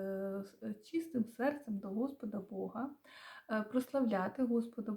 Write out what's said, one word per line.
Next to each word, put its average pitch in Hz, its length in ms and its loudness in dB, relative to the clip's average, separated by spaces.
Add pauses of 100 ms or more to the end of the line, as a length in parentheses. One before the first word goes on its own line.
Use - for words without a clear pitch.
(440)
з 208 400 -8
чистим 277 420 2
серцем 254 520 0
до 196 100 -4
Господа 214 520 -2
Бога, 190 500 -4 (640)
е, 214 100 2
прославляти 226 800 2
Господа 233 540 2